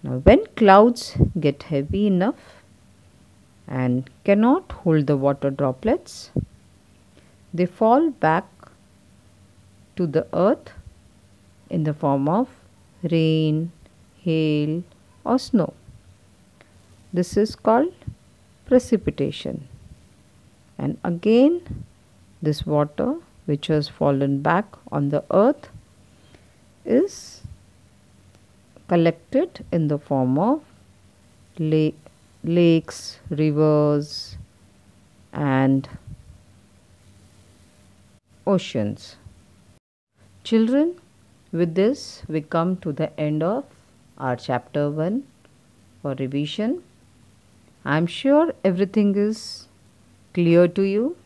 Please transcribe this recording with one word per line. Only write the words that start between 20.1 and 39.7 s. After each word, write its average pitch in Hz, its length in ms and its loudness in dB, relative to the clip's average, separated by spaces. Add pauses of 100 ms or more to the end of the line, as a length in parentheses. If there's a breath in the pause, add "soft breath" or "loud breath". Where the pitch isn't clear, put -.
And - 260 -6
again, 233 840 0 (560)
this 151 240 -2
water 151 520 -2 (300)
which 147 200 -4
has 151 220 0
fallen 139 540 -2
back 165 240 0 (260)
on 143 160 -2
the 143 220 -2
earth 226 400 2 (1120 soft breath)
is - 580 -2 (1500)
collected 175 840 0
in 165 160 0
the 147 100 -2
form 131 400 -2
of 254 240 0 (960)
la-, 156 380 0 (480)
lakes, 165 760 0 (120)
rivers 151 1080 0 (960)
and 135 560 0 (2500)
oceans. 110 680 -4 (1300)